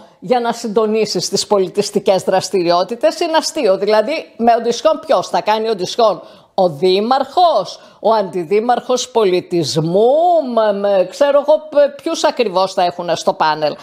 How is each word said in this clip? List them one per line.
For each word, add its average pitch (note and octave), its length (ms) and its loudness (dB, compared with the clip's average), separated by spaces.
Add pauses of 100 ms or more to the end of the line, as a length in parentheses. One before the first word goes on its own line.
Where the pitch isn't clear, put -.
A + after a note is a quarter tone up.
(200)
για A#3 200 0
να A#3 120 -2
συντονίσεις G#3+ 800 -2
τις - 180 -4
πολιτιστικές F#3+ 760 0
δραστηριότητες. F#3+ 960 0
Είναι D#4+ 180 -2
αστείο. C#4 400 0
Δηλαδή, G#3+ 600 0
με A#3 220 2
οντισιόν A#3 460 0
ποιος; F#3 220 0
Θα F3+ 140 -2
κάνει A3 280 -2
οντισιόν G#3 520 0 (380)
ο F#3 100 2
δήμαρχος, G#3+ 1120 0 (200)
ο G#3+ 140 0
αντιδήμαρχος G#3+ 960 -2
πολιτισμού, F3+ 1000 0 (420)
μ, G#3+ 260 0
μ, G3+ 300 0
ξέρω C#4+ 380 2
εγώ D4+ 220 2
π-, C#4+ 320 2
ποιους E4 220 -4
ακριβώς F#3+ 500 0
θα F#3+ 100 0
έχουνε F3 320 -2
στο F3+ 180 0
πάνελ. D3+ 500 0